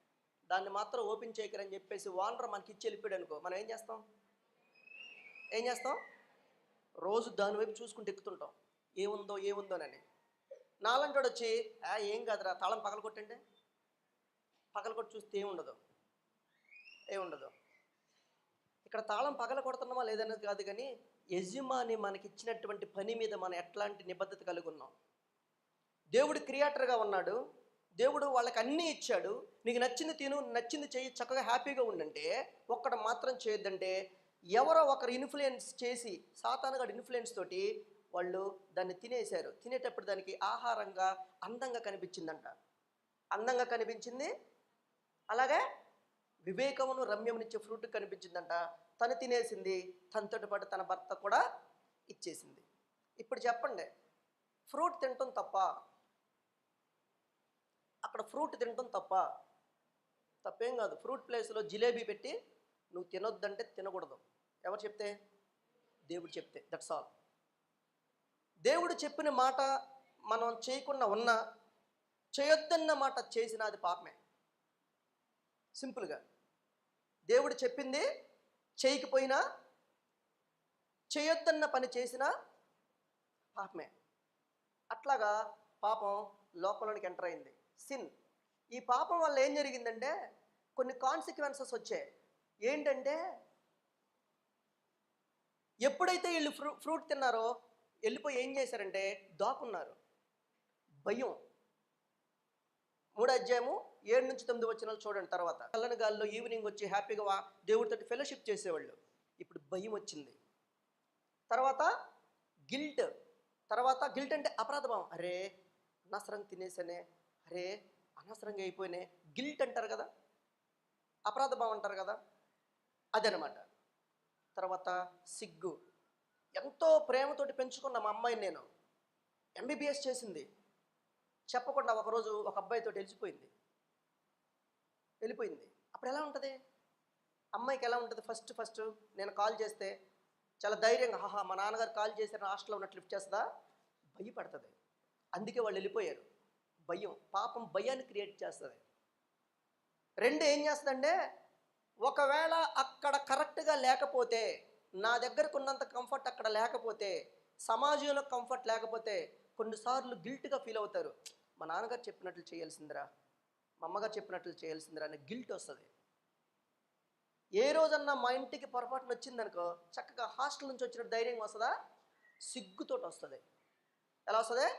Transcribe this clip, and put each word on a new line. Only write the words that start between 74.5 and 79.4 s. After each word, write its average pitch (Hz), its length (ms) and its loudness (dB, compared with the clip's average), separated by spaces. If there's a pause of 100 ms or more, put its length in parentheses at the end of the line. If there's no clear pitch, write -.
సింపుల్గా 196 500 -6 (1000)
దేవుడు 277 280 8
చెప్పింది 269 760 0 (560)
చేయకపోయినా, 269 760 4 (1600)